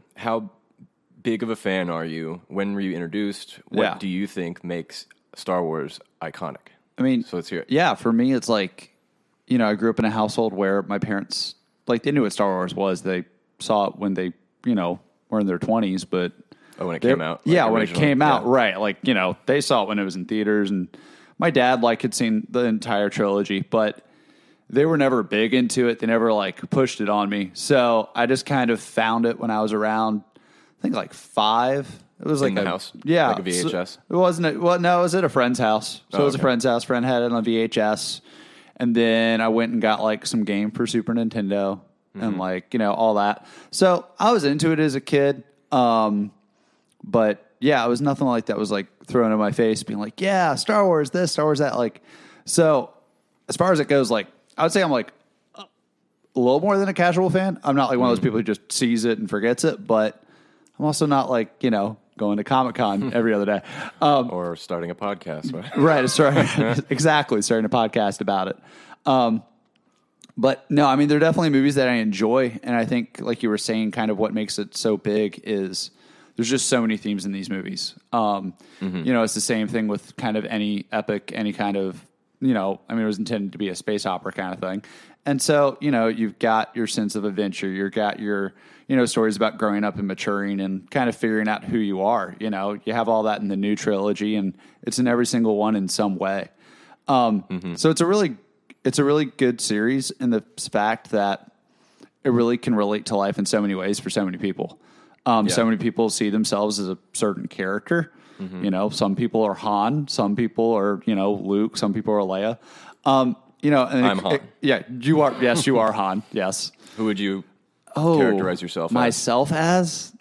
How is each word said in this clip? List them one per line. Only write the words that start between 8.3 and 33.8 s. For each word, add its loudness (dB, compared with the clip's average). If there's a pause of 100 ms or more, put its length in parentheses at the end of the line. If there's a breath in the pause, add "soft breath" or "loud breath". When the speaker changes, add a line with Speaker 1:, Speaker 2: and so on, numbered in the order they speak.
Speaker 2:
it's -2
like, -4 (540)
you 2
know, 2
I 0
grew 0
up 0
in 0
a 0
household -2
where 0
my -6
parents, -6 (320)
like, 0
they -2
knew 2
what -2
Star 0
Wars -4
was. -2
They -4 (340)
saw 2
it -6
when -2
they, -4 (320)
you 0
know, -2 (300)
were 0
in 0
their 0
twenties, -2
but -2 (460 loud breath)
Speaker 1:
Oh, -6
when -4
it -8
Speaker 2:
they're 4
Speaker 1:
came -2
out, -6
like, 2
Speaker 2:
Yeah, 4
when 2
it 0
Speaker 1:
originally. -2
Speaker 2:
came 2
out, 4
Speaker 1:
Yeah. 0
Speaker 2:
right. 4
Like, -2
you 2
know, 0 (100)
they 2
saw 2
it -2
when -2
it -2
was -4
in -8
theaters, 0
and -2 (500 loud breath)
my 2
dad, 4
like, 2
had -2
seen 0
the 0
entire 0
trilogy, 0
but -2 (640 soft breath)
they 2
were 2
never 2
big 0
into 2
it. -2
They -2
never, 2
like, -4
pushed 0
it -2
on 2
me. -4
So 2
I 0
just 0
kind 0
of 0
found 0
it -2
when -6
I 0
was -2
around, -2 (140)
I -20
think, -2
like, -6
five. 0 (320)
It -8
was 0
Speaker 1:
In 0
Speaker 2:
like 0
Speaker 1:
the -2
Speaker 2:
a -2
Speaker 1:
house? -8 (120)
Speaker 2:
Yeah. 2
Speaker 1:
Like 0
a -2
Speaker 2:
So 0
Speaker 1:
V -2
H -2
S? -6 (120)